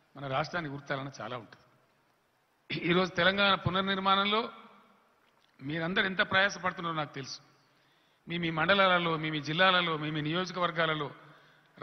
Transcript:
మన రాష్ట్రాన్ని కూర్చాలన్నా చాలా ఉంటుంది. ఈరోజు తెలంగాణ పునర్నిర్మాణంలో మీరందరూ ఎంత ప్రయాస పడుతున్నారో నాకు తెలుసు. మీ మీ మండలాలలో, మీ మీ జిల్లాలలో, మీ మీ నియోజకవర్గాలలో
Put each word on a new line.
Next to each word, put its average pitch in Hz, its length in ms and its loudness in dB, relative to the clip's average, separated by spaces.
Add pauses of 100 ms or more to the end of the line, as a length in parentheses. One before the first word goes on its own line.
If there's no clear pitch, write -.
(160)
మన 139 80 -10 (100)
రాష్ట్రాన్ని 156 400 -2
కూర్చాలన్నా 139 460 -6
చాలా 117 220 -8
ఉంటుంది. - 220 -20 (1300)
ఈరోజు 180 200 2 (100)
తెలంగాణ 196 340 4 (100)
పునర్నిర్మాణంలో 196 800 2 (1300)
మీరందరూ 170 420 0
ఎంత 185 120 2 (100)
ప్రయాస 190 220 4 (100)
పడుతున్నారో 180 380 -4
నాకు 143 160 -8
తెలుసు. 131 200 -10 (880)
మీ 170 160 -4
మీ 165 140 -2
మండలాలలో, 180 540 4 (100)
మీ 156 120 -2
మీ 151 140 -2
జిల్లాలలో, 175 440 4 (100)
మీ 151 140 -4
మీ 151 120 -2
నియోజకవర్గాలలో 165 800 0 (720)